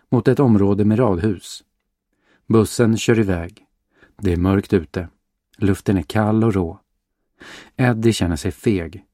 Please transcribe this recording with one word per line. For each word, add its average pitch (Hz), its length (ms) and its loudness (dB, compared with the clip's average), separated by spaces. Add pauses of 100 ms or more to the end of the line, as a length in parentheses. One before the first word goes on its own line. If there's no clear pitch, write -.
mot 123 180 0
ett 127 120 4
område 101 460 2
med 107 140 2
radhus. 101 640 -2 (840)
Bussen 113 500 2
kör 113 220 0
iväg. 90 460 -6 (520)
Det 90 160 -2
är 85 40 0
mörkt 98 360 0
ute. 87 360 -4 (480)
Luften 98 400 0
är 90 60 -2
kall 107 400 0
och 113 100 0
rå. 90 260 -4 (960)
Eddie 117 380 2
känner 87 220 -2
sig 92 160 -6
feg. 92 640 -4